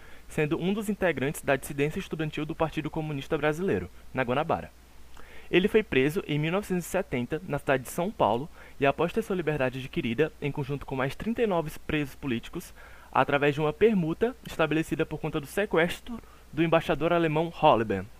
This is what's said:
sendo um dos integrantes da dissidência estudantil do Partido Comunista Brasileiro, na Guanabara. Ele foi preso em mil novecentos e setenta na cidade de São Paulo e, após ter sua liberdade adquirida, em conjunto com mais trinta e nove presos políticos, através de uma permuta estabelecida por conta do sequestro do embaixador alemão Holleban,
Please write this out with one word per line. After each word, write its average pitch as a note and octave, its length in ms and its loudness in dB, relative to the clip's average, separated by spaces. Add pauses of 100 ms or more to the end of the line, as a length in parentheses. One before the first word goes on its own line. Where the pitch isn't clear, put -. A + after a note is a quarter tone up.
(280)
sendo D3+ 320 0
um F3 140 0
dos G#3 160 -2
integrantes D#3+ 540 0
da C#3+ 120 4
dissidência C#3+ 440 -2
estudantil D#3 440 -4
do D3+ 120 -6
Partido D3+ 340 -2
Comunista D#3 480 -4
Brasileiro, D3+ 500 0 (240)
na C3 120 0
Guanabara. B2+ 480 0 (800)
Ele F#3 160 6
foi G#3+ 160 4
preso D3+ 420 2
em D3 140 0
mil D#3 120 0
novecentos F#3 340 -2
e - 40 -12
setenta D#3 580 -2
na D3 120 -2
cidade C3 240 2
de - 60 -12
São F3+ 200 -2
Paulo B2+ 400 2 (300)
e, C3+ 80 4
após D3+ 260 2
ter A3+ 80 0
sua G3+ 140 -4
liberdade D3 420 0
adquirida, C3+ 540 0 (100)
em C#3+ 100 -2
conjunto C#3 320 -6
com - 120 -6
mais C3 200 -2
trinta A#3 280 -2
e - 20 4
nove E3+ 240 0 (160)
presos D3+ 300 -2
políticos, - 580 -6 (380)
através C#3 420 4
de C#3+ 80 -4
uma D3+ 100 2
permuta G3 640 2 (120)
estabelecida D#3 580 0
por D3+ 140 -6
conta D#3 200 -4
do C#3 60 -6
sequestro F#3+ 720 0 (340)
do E3 120 0
embaixador E3 500 4
alemão E3 400 2
Holleban, A2 520 4 (140)